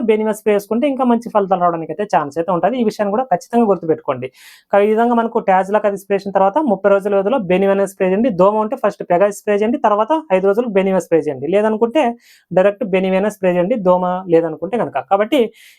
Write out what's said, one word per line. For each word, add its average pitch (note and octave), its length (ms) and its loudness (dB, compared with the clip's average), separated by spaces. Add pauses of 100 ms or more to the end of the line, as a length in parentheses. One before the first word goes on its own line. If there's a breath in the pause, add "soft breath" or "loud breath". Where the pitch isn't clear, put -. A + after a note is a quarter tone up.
Benivia G#3+ 340 0
స్ప్రే G#3+ 200 0
చేసుకుంటే A3 320 -2
ఇంకా C4 180 -2
మంచి A#3 240 0
ఫలితాలు F#3+ 340 0
రావడానికి E3 300 -2
అయితే G#3 160 -6
ఛాన్స్ D3 280 -2
అయితే E3+ 140 -2
ఉంటుంది. F3+ 260 0
ఈ A#3+ 80 0
విషయాన్ని G3+ 300 -2
కూడా B3+ 140 -2
ఖచ్చితంగా - 360 0
గుర్తుపెట్టుకోండి. E3 480 -2 (540 loud breath)
కా-, G3+ 180 2
ఈ - 20 0
విధంగా A#3 280 2
మనకు A#3 300 -2
Tazloc G3 400 2
అది G3 140 -2
స్ప్రే - 180 -4
చేసిన F#3+ 140 -6
తర్వాత G3 340 2
ముప్పై G3+ 260 0
రోజుల G3 220 0
వ్యవధిలో G3+ 300 0
Benivia F#3 320 2
అనేది G3 180 -2
స్ప్రే F#3+ 140 -2
చేయండి. G#3 220 0 (120)
దోమ G3+ 160 4
ఉంటే G#3+ 200 -4
ఫస్ట్ G3+ 260 -4
Pegasus G3 360 0
స్ప్రే G#3 160 -2
చేయండి, A3 240 0
తర్వాత G#3+ 320 0 (200)
ఐదు F#3+ 160 2
రోజులు G#3+ 220 0
Benivia F#3+ 340 0
స్ప్రే E3 160 2
చేయండి. C#3+ 320 -6
లేదనుకుంటే A3 520 0 (480 soft breath)
డైరెక్ట్ G3 360 2
Benivia F#3+ 480 0
స్ప్రే F#3 160 0
చేయండి, F3+ 300 0
దోమ F3+ 240 2 (220)
లేదనుకుంటే E3 500 0
కనుక. D3 200 -4 (100)
కాబట్టి G#3+ 340 2 (380 soft breath)